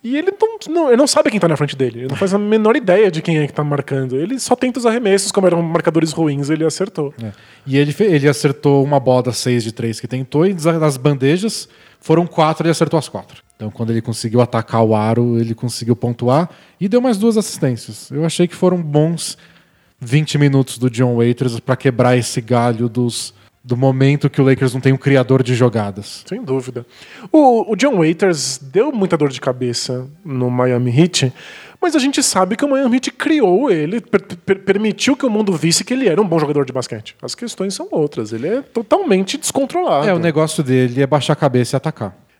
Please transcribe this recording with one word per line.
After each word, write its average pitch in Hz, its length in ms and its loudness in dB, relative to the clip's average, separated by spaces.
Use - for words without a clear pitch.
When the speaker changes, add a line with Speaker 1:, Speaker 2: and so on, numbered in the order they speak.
Speaker 1:
E 240 140 -4
ele 359 140 -2
não, 440 180 -2
não, 320 160 0
ele 233 80 4
não 269 120 2
sabe 294 200 2
quem 214 120 0
tá 170 80 2
na 151 80 2
frente 143 180 -4
dele. 123 240 -4
Ele 131 100 -8
não 139 80 -6
faz 185 160 -2
a 202 60 0
menor 214 380 2
ideia 190 340 4
de 160 100 -4
quem 160 200 0
é 143 80 0
que 143 40 -10
tá 147 120 -4
marcando. 135 520 -4
Ele 208 220 -4
só 247 160 0
tenta 254 240 -2
os 240 80 -2
arremessos, 208 460 0
como 190 160 4
eram 170 120 2
marcadores 165 520 0
ruins, 143 380 -2
ele 156 140 0
acertou. 156 560 -4
Speaker 2:
É. 107 120 -8
E 135 100 0
ele 147 160 2
fe-, 202 120 0
ele 147 240 4
acertou 139 560 2
uma 143 160 2
bola 127 240 2
das 123 140 -4
seis 120 260 0
de 113 80 -6
três 113 260 -6
que - 80 -12
tentou, 135 400 -2
e 202 80 0
das, 165 240 0
das 151 180 0
bandejas 147 720 -2
foram 170 280 2
quatro, 160 360 0
ele 165 60 2
acertou 165 260 0
as 147 120 -2
quatro. - 340 -14
Então, 107 160 -8
quando 113 180 -6
ele 117 100 0
conseguiu 117 400 -2
atacar 113 440 0
o 110 100 2
aro, 117 420 0
ele 117 160 -2
conseguiu 117 440 -4
pontuar 123 520 0
e 190 80 -2
deu 240 120 2
mais 240 180 0
duas 226 180 2
assistências. 127 760 -4
Eu 147 120 -2
achei 175 220 0
que - 80 -10
foram 180 260 0
bons 156 560 0
vinte 143 380 0
minutos 135 400 2
do 123 100 0
John 120 280 0
Waiters 120 420 0
pra 127 180 -2
quebrar 123 400 2
esse 120 240 -2
galho 117 480 0
dos, 120 460 -4
do 123 120 -4
momento 135 540 2
que - 100 -2
o 135 40 6
Lakers 131 280 2
não 127 80 -4
tem 131 120 4
um 135 40 2
criador 131 460 2
de 123 140 0
jogadas. 104 680 -2
Speaker 1:
Sem - 160 -8
dúvida. 127 440 -8
O, 247 400 4
o 202 40 0
John 247 220 0
Waiters 165 640 0
deu 196 300 0
muita 190 240 0
dor 147 140 2
de 127 100 -12
cabeça 127 680 -4
no 127 260 -2
Miami 123 460 0
Heat, 151 360 2
mas 339 140 0
a - 20 4
gente 269 240 0
sabe 196 340 0
que - 80 -2
o 294 60 -2
Miami 262 260 2
Heat - 140 -2
criou 254 600 2
ele, 170 300 0
per-, 196 220 -2
per-, 190 380 -4
permitiu 208 560 0
que 269 100 -4
o 233 40 2
mundo 208 220 0
visse 160 320 0
que - 80 -6
ele 262 160 0
era 175 140 2
um 208 40 2
bom 165 120 0
jogador 147 260 0
de 123 80 -8
basquete. 120 480 -8
As 123 140 -10
questões 196 400 -8
são 359 160 -10
outras. 147 420 -4
Ele 113 140 -6
é 247 160 -2
totalmente 233 720 0
descontrolado. 269 720 -2
Speaker 2:
É, 185 60 2
o 170 40 0
negócio 156 440 0
dele 127 400 0
é 135 40 2
baixar 147 260 0
a 147 40 2
cabeça 127 380 0
e - 20 -2
atacar. 123 400 -6